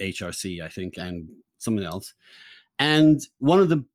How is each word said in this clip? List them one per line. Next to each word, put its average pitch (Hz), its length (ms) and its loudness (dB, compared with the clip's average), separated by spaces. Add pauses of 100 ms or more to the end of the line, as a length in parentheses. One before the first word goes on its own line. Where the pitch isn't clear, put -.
H 95 220 -8
R 87 100 -8
C, 90 280 -10
I 80 80 -12
think, 90 280 -10
and 87 320 -10 (300)
something 104 260 -4
else. 87 300 -10 (640)
And 151 420 4 (180)
one 156 220 4
of 185 80 4
the, 151 160 0 (100)